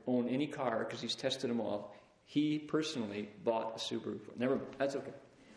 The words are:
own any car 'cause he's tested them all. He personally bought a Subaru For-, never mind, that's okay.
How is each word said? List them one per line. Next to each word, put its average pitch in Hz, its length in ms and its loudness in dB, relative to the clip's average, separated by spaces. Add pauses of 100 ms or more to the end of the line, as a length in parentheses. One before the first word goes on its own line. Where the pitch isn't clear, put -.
own 123 220 4
any 139 200 2
car 117 380 0
'cause - 160 -6
he's 113 140 -2
tested 131 340 0
them 117 120 2
all. 101 340 -4 (300)
He 151 340 2
personally 110 720 -2 (140)
bought 113 320 2
a - 40 -6
Subaru 107 420 -4
For-, - 160 -14
never 127 200 4
mind, - 200 -6
that's 139 180 2
okay. 123 180 -6 (440)